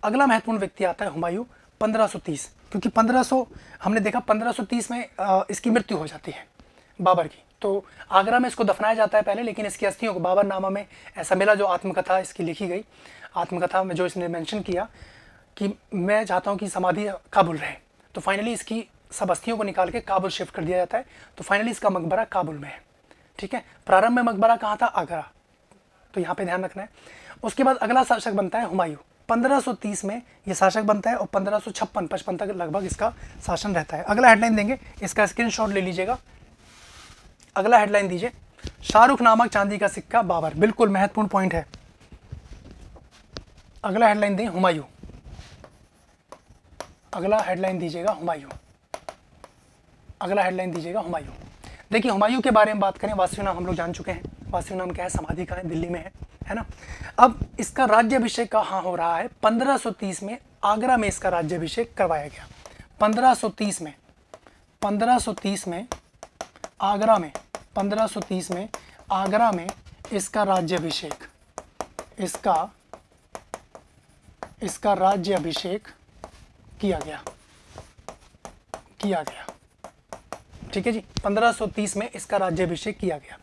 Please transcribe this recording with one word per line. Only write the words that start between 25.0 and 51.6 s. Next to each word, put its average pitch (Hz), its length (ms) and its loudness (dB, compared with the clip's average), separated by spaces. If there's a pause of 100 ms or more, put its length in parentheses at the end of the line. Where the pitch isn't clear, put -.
तो 196 80 -2
यहाँ 175 140 -2
पे 196 100 -4
ध्यान 180 180 -2
रखना 190 200 -8
है। 214 60 -16 (540)
उसके 233 200 0
बाद 262 140 4
अगला 247 260 4
शासक 226 300 0
बनता 196 260 -2
है 240 60 -2
हुमायूं। 170 320 -2 (320)
पन्द्रह 262 300 2
सौ 254 160 -4
तीस 208 300 -8
में 214 160 -6 (260)
ये 196 60 -2
शासक 196 300 2
बनता 208 260 2
है 240 60 0
और 202 100 -4
पन्द्रह 202 340 -2
सौ 208 120 -12
छप्पन 202 360 -4
पचपन 185 300 -6
तक 202 100 -4
लगभग 185 380 -4
इसका 208 240 -2 (360)
शासन 196 300 -2
रहता 156 220 -4
है। 170 60 -6
अगला 233 260 6
headline 220 260 4
देंगे, 214 220 -2 (260)
इसका 202 220 0
screenshot 220 440 -2
ले 196 120 0
लीजिएगा। 185 360 -4 (1400)
अगला 214 220 6
headline 202 300 4
दीजिए, 180 240 -4 (520)
शाहरुख 247 380 8
नामक 226 280 6
चांदी 202 280 0
का 202 100 0
सिक्का 214 360 0
बाबर। 165 320 0
बिल्कुल 214 340 4
महत्वपूर्ण 202 380 2
point 190 260 2
है। 165 120 -2 (2250)
अगला 214 240 4
headline 208 280 4
दें 208 120 -2
हुमायूं, 175 360 2 (2250)
अगला 202 260 2
headline 185 400 -2
दीजिएगा 170 320 -4
हुमायूं, 160 380 -6 (1700)
अगला 196 220 0
headline 185 280 -2
दीजिएगा 170 280 -6
हुमायूं। 165 340 -8 (580)